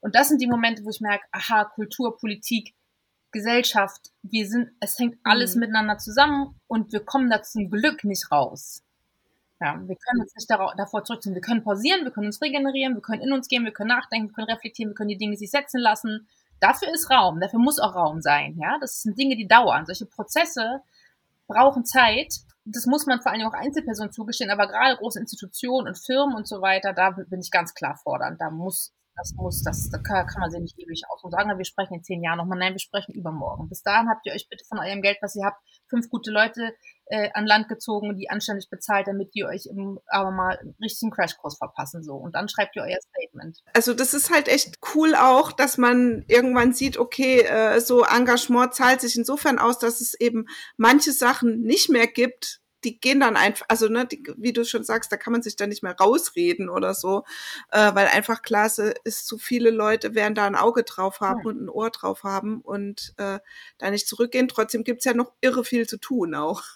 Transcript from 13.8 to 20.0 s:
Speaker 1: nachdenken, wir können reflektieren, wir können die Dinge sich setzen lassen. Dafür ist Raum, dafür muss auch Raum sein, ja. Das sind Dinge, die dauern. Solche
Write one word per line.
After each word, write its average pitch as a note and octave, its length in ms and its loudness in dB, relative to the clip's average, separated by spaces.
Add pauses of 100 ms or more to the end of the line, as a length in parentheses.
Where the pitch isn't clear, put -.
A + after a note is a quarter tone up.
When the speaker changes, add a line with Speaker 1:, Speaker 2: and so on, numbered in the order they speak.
Speaker 1:
nachdenken, A3+ 400 -2
wir - 60 -20
können A3 140 -8
reflektieren, A3 420 -6
wir G#3 40 -12
können G#3 140 -4
die G3+ 80 -4
Dinge G#3 200 -4
sich G#3 120 -10
setzen C#4+ 320 -2
lassen. A3 460 0 (320)
Dafür - 340 2
ist E4 160 -4
Raum, F#3 300 4
dafür G3+ 200 -2
muss C#4 200 4
auch G3 160 0
Raum D#3+ 260 0
sein, D3 400 0
ja. G3+ 180 -2
Das C4+ 220 -8
sind G#3 160 -4
Dinge, C4+ 180 2
die G#3+ 120 -6
dauern. D#3+ 400 6
Solche F#3 180 -10